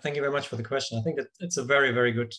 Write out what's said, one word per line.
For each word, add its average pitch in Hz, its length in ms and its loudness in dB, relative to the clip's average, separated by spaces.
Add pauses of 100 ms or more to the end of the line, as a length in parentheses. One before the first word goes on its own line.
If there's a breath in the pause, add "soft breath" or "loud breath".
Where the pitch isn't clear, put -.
thank 147 140 -4
you 143 60 0
very 143 120 0
much 135 140 -2
for 117 100 -6
the 117 60 -4
question. 135 360 -2
I 110 40 -2
think 151 140 -2
that 135 100 -4 (120)
it's 175 180 -4
a 131 60 -2
very, 135 280 4
very 123 200 4
good 117 280 -2